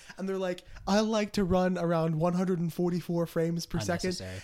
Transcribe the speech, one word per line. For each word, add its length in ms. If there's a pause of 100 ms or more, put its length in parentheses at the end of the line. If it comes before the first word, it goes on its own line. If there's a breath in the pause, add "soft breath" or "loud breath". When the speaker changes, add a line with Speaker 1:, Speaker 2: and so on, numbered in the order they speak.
(180 loud breath)
Speaker 1:
And 100
they're 100
like, 260 (220 loud breath)
"I 140
like 340
to 120
run 320
around 380
one 180
hundred 260
and 140
forty-four 520
frames 400
per 140
second. 400
Speaker 2:
Unnecessary. 240